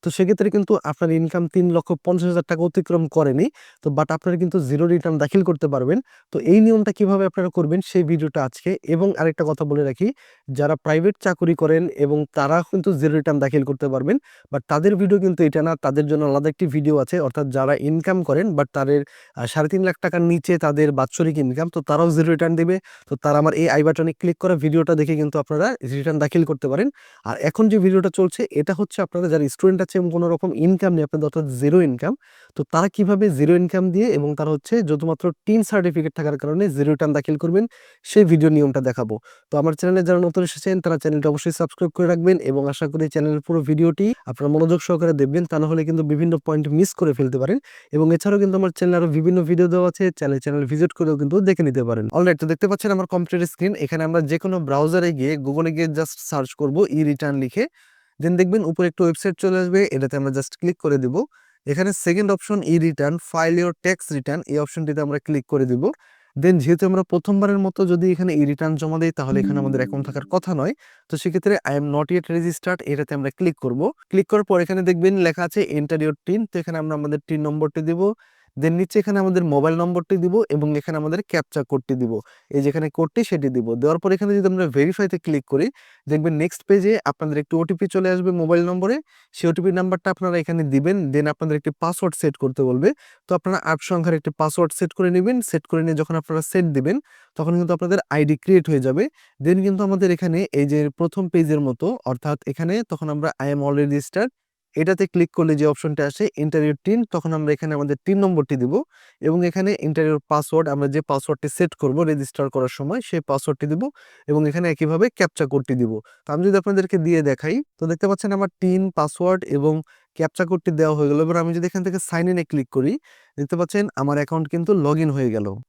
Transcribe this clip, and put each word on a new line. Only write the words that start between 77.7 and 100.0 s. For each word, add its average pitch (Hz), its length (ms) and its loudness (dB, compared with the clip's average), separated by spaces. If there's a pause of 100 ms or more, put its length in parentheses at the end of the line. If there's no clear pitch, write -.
দিব। 170 120 0 (540)
Then 160 240 0
নিচে 185 220 -2
এখানে 202 220 0
আমাদের 185 180 2 (120)
মোবাইল 151 280 2
নম্বরটি 175 420 -2
দিব 180 100 0 (200)
এবং 151 140 0 (120)
এখানে 160 220 -6
আমাদের 160 180 -2 (100)
ক্যাপচা 156 300 -2 (100)
কোডটি 135 300 -2
দিব, 117 120 -2 (440)
এই 143 100 2
যেখানে 156 200 -2 (100)
কোডটি 165 240 0 (100)
সেটি 143 260 -2
দিব। 113 100 0 (140)
দেওয়ার 156 220 2
পর 196 140 0
এখানে 202 200 -2
যদি 196 160 2
আমরা 185 140 0 (100)
ভেরিফাইতে 180 480 0
ক্লিক 151 280 -2
করি 143 140 0 (440)
দেখবেন 156 320 0
নেক্সট - 260 -6
পেজে 196 240 4 (180)
আপনাদের 151 320 -4
একটি - 180 -6
ওটিপি 170 340 -2
চলে 190 200 0
আসবে 185 160 -2 (100)
মোবাইল 170 300 2
নম্বরে, 190 260 -2 (380)
সেই - 160 -4
ওটিপি 175 280 0
নাম্বারটা 185 360 -2
আপনারা 180 280 -2
এখানে 165 200 -2 (120)
দিবেন। 160 220 2 (160)
Then 147 200 2
আপনাদের 156 280 -4
একটি 156 100 -4 (120)
পাসওয়ার্ড 170 380 -2
সেট 147 220 0
করতে 131 260 -2
বলবে, 131 200 2 (380)
তো - 120 -8
আপনারা 185 200 -2 (120)
আট 156 180 0
সংখ্যার 170 300 0
একটি 156 120 -4 (100)
পাসওয়ার্ড 156 380 0
সেট 175 200 -2
করে 185 180 2
নেবেন। 214 200 2 (140)
সেট 156 200 -2
করে 165 160 0
নিয়ে 160 140 0
যখন 156 200 -2
আপনারা 160 300 -4
সেট 180 160 2 (100)
দিবেন 147 200 0 (400)
তখন 160 220 -2
কিন্তু 170 180 0
আপনাদের 180 220 -2 (180)
আইডি 151 280 2
ক্রিয়েট 185 260 4
হয়ে 143 160 2
যাবে। 135 160 0 (420)
Then 175 220 4
কিন্তু 196 220 0
আমাদের 190 280 2